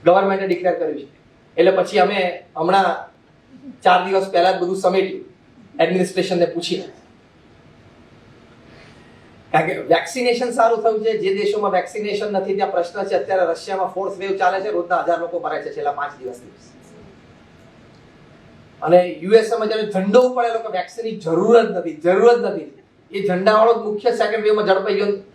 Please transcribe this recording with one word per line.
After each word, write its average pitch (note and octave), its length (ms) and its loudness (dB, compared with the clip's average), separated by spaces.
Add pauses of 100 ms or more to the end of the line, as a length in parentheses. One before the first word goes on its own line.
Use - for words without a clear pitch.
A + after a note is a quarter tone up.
ગવર્મેન્ટે F#3+ 420 4
ડિક્લેર F3 340 0
કર્યું D#3 220 -4
છે. - 40 -16 (500)
એટલે F3 200 4
પછી F#3 300 2
અમે G3+ 120 -2 (440)
હમણાં F#3 280 2 (960)
ચાર F3+ 220 6
દિવસ F#3+ 280 0
પહેલા F3+ 220 4
જ - 80 -6
બધું F#3 220 -4
સમેટ્યું F#3+ 360 0 (600)
એડમિનિસ્ટ્રેશનને F3+ 720 0
પૂછીને. - 340 -6 (2750)
કારણ D#3+ 160 2
કે G3 60 -4 (200)
વેક્સિનેશન A#3+ 640 -2
સારું A3+ 240 2
થયું A3 220 2
છે. A3+ 80 0 (100)
જે F#3+ 160 0
દેશોમાં G3+ 400 0
વેક્સિનેશન G#3 540 -4
નથી G3 260 -2
ત્યાં F#3+ 160 -2
પ્રશ્ન F3+ 240 -4 (100)
છે. F#3 80 -4
અત્યારે F#3+ 360 0
રશિયામાં F#3+ 420 -4
ફોર્થ G3 280 -6
વેવ G3 100 -4 (100)
ચાલે F#3 180 2
છે, G#3 160 -6
રોજના F3 260 -2
હજાર E3+ 220 0
લોકો E3+ 200 -8
મરે D3+ 200 -4
છે - 100 -10
છેલ્લા C#3+ 240 -4
પાંચ C#3+ 220 -8
દિવસથી. G2 320 -14 (2250)
અને E3+ 160 6 (260)
યુ G3+ 160 2
એસ G#3+ 120 -2
એ A#3 60 -2
માં G#3+ 140 -2
જ્યારે G#3+ 200 -4
ઝંડો G#3 380 4
ઉપાડેલો A#3 340 -2
કે G#3 140 -10
વેક્સિનની A3 360 -8 (120)
જરૂર F#3 320 2
જ - 100 4
નથી, D#3 280 -6 (100)
જરૂર A3 260 6
જ A#3+ 140 2
નથી, E3+ 240 -6 (420)
એ G3 60 -6 (100)
ઝંડાવાળો G#3+ 460 4
જ G#3 100 -4
મુખ્ય G#3+ 380 -2
સેકન્ડ G#3+ 260 -2
વેવમાં G#3+ 240 2
ઝડપાઈ G3 280 0
ગયો G#3 120 -2 (220)